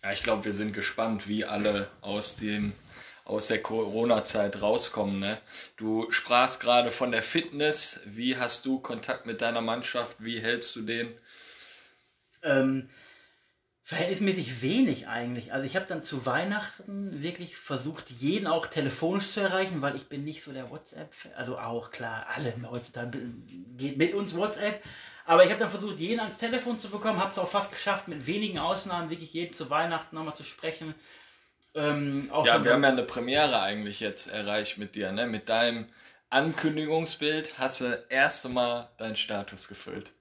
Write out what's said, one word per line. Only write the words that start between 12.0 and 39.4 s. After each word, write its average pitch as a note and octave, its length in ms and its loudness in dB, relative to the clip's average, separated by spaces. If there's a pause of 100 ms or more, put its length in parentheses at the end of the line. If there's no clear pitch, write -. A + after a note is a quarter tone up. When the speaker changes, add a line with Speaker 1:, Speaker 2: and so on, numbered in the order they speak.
Speaker 2:
Ähm, C3+ 440 4 (920)
verhältnismäßig F3 800 0
wenig F#3 460 2
eigentlich. A#2 440 -6
Also C3+ 140 -2
ich C3+ 80 -8
hab F#3 140 0
dann D#3+ 140 -6
zu C3 220 -6
Weihnachten G3 1000 -4
wirklich F3 340 -8
versucht, C#3 540 -6
jeden D#3 360 0
auch E3 200 2
telefonisch E3 680 0
zu G#3 80 -2
erreichen, F#3 420 2
weil C#3 140 0
ich - 120 -12
bin C#3+ 160 -8
nicht D3+ 200 -10
so C#3+ 80 -14
der B2+ 180 -10
WhatsApp-Fan. - 640 -16
Also A#2+ 240 -6
auch, A#2 320 -6
klar, A2+ 440 -6
alle A#2 200 -4 (160)
heutzutage A#2+ 480 -8
be-, A#2+ 140 -8 (440)
geht C#3 200 -4
mit E3+ 180 4
uns F3 220 -2
WhatsApp. G#3 460 -2 (420)
Aber E3+ 200 12
ich F3+ 60 8
hab G#3+ 80 2
dann G#3+ 100 2
versucht, F#3+ 300 -4
jeden A3 220 0
ans G#3+ 180 -4
Telefon A#3 400 -2
zu G#3 100 -12
bekommen, G3+ 320 0
hab's - 180 0
auch F#3 100 0
fast - 220 0
geschafft, - 380 -2
mit D3 180 -8
wenigen F#3+ 320 -2
Ausnahmen F3 520 -2
wirklich E3 240 -10
jeden E3+ 180 -4
zu C#3 160 -8
Weihnachten D#3+ 480 0
nochmal D#3+ 200 -8
zu D3 80 -14
sprechen. D#3+ 500 -8 (800)
Ähm, C#3+ 580 0
auch D3+ 140 4
Speaker 1:
Ja, A#2 80 10
Speaker 2:
schon A#2 100 6
Speaker 1:
wir A#2+ 60 6
Speaker 2:
so A#2+ 40 10
Speaker 1:
haben C#3 80 6
ja C#3 80 10
eine B2 140 2
Premiere B2+ 560 4
eigentlich G#2 400 -2
jetzt G#2 320 -2
erreicht G#2 460 -2
mit G#2 160 -10
dir, G2 180 -2
ne? A2+ 140 0
Mit G#2+ 220 -6
deinem A#2 380 2 (440)
Ankündigungsbild D#3 1300 2
hast C3 220 2
du B2+ 40 -2
das A#2+ 240 0
erste C3 400 4
Mal A#2+ 480 0
deinen A2 200 -6
Status G2+ 520 -4